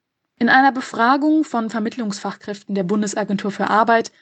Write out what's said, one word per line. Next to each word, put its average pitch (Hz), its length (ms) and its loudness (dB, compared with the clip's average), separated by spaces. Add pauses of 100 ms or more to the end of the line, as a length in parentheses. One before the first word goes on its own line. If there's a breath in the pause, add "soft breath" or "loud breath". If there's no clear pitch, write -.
(400)
In 233 100 2
einer 269 220 4
Befragung 277 720 0
von 226 260 -4
Vermittlungsfachkräften 208 1040 -6
der 196 100 0
Bundesagentur 202 680 -2
für - 180 -2
Arbeit 226 420 4 (100 soft breath)